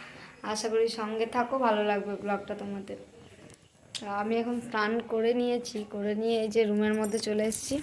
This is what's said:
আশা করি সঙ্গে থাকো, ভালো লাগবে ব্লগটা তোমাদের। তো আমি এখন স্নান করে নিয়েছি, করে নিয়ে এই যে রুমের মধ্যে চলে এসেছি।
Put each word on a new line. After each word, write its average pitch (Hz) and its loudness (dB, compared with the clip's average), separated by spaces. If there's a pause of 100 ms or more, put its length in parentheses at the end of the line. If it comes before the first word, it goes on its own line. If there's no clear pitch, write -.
(420)
আশা 214 -2
করি 226 4
সঙ্গে 220 -2
থাকো, 247 0
ভালো 214 4
লাগবে 202 0
ব্লগটা 202 -2
তোমাদের। 202 -8 (1040)
তো 214 -10
আমি 208 -2
এখন 240 0
স্নান 220 0
করে 233 2
নিয়েছি, 240 0
করে 208 -2
নিয়ে 226 2
এই 220 0
যে 220 4
রুমের 214 4
মধ্যে 214 2
চলে 214 0
এসেছি। 226 -2